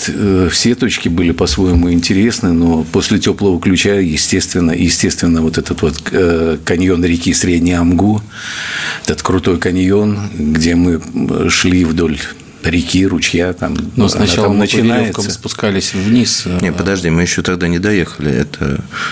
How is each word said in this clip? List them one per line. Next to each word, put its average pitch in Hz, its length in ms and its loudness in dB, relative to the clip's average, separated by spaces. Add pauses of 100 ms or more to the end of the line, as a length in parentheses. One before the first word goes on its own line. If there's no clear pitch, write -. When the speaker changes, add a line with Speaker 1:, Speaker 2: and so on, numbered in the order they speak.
Speaker 1:
э, 92 440 2
все - 220 2
точки - 360 -2
были 85 200 2
по-своему 87 640 2
интересны, 98 580 2
но 85 340 2
после 95 340 0
«Теплого 95 420 0
ключа», 95 380 2
естественно, 85 720 0
естественно, 85 720 0
вот 80 160 0
этот - 240 -4
вот, 76 280 -4
э, 82 540 2
каньон 90 400 2
реки 85 300 0
Средний 87 380 2
Амгу, 98 500 2 (800)
этот - 180 -4
крутой 92 380 0
каньон, 98 580 2 (180)
где 80 380 0
мы, 87 260 2 (140)
э, 82 360 -2
шли 90 360 2
вдоль 80 320 0 (460)
реки, 85 420 0
ручья, 90 480 0
там, - 220 -4 (200)
Speaker 2:
Но - 100 2
Speaker 1:
она - 40 2
Speaker 2:
сначала 104 380 0
Speaker 1:
там 101 100 2
Speaker 2:
мы 104 80 4
по 98 100 -2
веревкам 113 140 4 (160)
Speaker 1:
начинается. 101 240 -4
Speaker 2:
спускались 98 640 -4
вниз, 104 540 2
э. 180 160 -2
Speaker 3:
Не, 90 80 0
подожди, 87 400 0
мы 82 100 4
еще 85 220 -2
тогда 90 240 -2
не 87 100 0
доехали. 87 540 0
Это, 67 520 -2 (280)